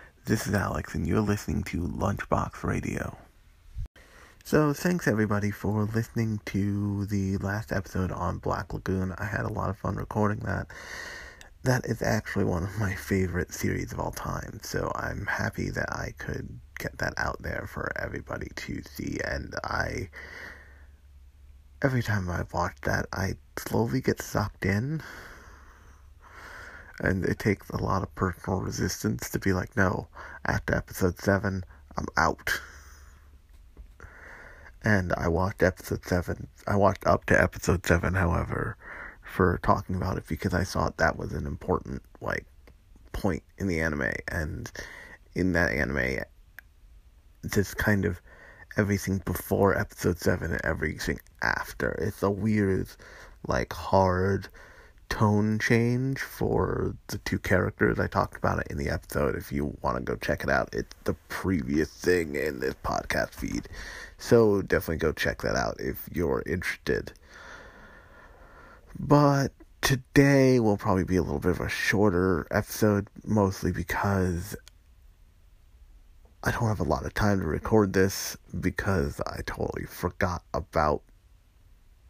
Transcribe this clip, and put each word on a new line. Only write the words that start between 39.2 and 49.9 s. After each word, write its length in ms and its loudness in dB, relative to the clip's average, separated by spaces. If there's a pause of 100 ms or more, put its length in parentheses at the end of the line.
for 400 2
talking 340 2
about 220 0
it, 100 -8
because 240 -2
I 120 2
thought 340 -2
that 180 2
was 160 -6
an 140 -4
important, 560 -2 (180)
like, 240 -4 (680)
point 320 -2 (120)
in 100 -4
the 140 0
anime, 320 0 (160)
and 420 -6 (640)
in 180 2
that 200 2
anime, 500 0 (1300)
just 280 0
kind 260 2
of 160 -2 (560)
everything 480 2
before 500 2
episode 440 0